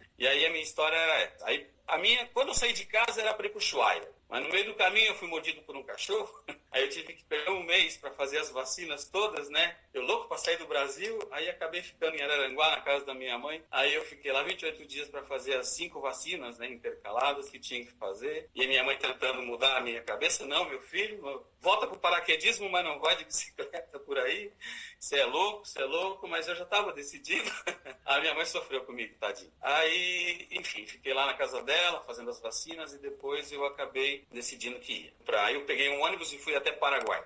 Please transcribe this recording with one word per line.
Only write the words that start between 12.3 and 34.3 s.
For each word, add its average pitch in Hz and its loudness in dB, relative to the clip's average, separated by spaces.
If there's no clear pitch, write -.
na 147 0
casa 139 2
da 139 -6
minha 127 -4
mãe. 156 -8
Aí 143 4
eu 151 0
fiquei - -8
lá 139 2
vinte 180 -4
e - -4
oito 151 -6
dias 143 -10
pra 139 -10
fazer 131 -2
as 127 -2
cinco 165 -6
vacinas, 131 -6
né, 120 -8
intercaladas 127 -2
que 131 -18
tinha 120 -8
que - -20
fazer. 120 -6
E 127 2
a - 0
minha 131 6
mãe 135 4
tentando 131 0
mudar 123 4
a 127 4
minha 117 -4
cabeça, 143 0
"Não, 151 2
meu 135 -8
filho, 185 -4
volta 214 6
pro 180 -8
paraquedismo, 175 4
mas 180 4
não 151 -2
vai 160 4
de - -8
bicicleta - -6
por 139 -2
aí. 170 0
Cê 139 0
é 127 6
louco, 196 0
cê - -8
é 135 0
louco", 180 -2
mas 165 -4
eu 175 -2
já 175 -8
tava 208 0
decidido. - -4
<laughs> - -6
A 139 4
minha 156 2
mãe 160 0
sofreu 135 -4
comigo, 120 -8
tadinha. 101 -4
Aí, 175 2
enfim, 175 -6
fiquei - -4
lá 139 4
na 131 -2
casa 127 -2
dela, 160 2
fazendo 120 -8
as 117 -10
vacinas, 156 -8
e 139 -16
depois 139 -6
eu 143 -2
acabei 139 -2